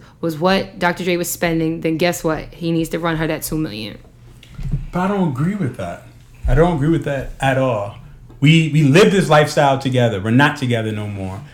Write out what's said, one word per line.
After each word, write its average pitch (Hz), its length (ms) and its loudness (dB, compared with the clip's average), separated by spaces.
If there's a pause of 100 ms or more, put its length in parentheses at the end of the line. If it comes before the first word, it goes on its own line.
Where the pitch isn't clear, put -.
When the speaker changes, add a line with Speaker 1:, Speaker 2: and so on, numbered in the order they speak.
(200)
Speaker 1:
was 165 180 -4
what 190 400 -2
Doctor 175 280 -2
Dre 180 100 0
was 175 160 -4
spending, 165 480 -2
then 160 180 -2
guess 175 280 -2
what? 156 280 -4
He 165 200 -4
needs 160 160 -2
to 165 100 -6
run 165 160 -2
her 160 100 -2
that 156 160 -4
two - 160 -6
million." 107 400 -8 (960)
Speaker 2:
But 175 80 -4
I 185 80 0
don't 196 220 0
agree 151 260 -2
with 151 220 -6
that. 87 260 -10 (440)
I 127 80 4
don't 170 200 4
agree 147 140 0
with 160 160 0
that 139 340 -6
at 135 180 0
all. 110 400 -2 (440)
We, 160 300 6
we 156 120 4
live 175 280 6
this 180 180 2
lifestyle 151 500 4
together. 120 420 0
We're 110 100 -2
not 143 260 4
together 113 340 -2
no 107 160 -6
more. 98 340 -8 (120)